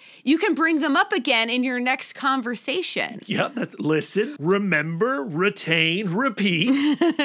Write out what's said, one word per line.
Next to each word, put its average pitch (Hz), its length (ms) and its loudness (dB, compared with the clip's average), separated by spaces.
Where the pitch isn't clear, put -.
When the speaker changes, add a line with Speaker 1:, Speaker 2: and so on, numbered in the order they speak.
Speaker 1:
you 320 140 4
can 359 160 2
bring 320 260 2
them 285 160 2
up 403 160 2
again 240 360 2
in 247 140 0
your 254 160 0
next 254 360 -2
conversation. 247 1120 -4
Speaker 2:
Yeah, 165 280 0
that's - 240 -6
listen, 156 600 0
remember, 180 840 0
retain, 175 920 0
repeat. 247 840 2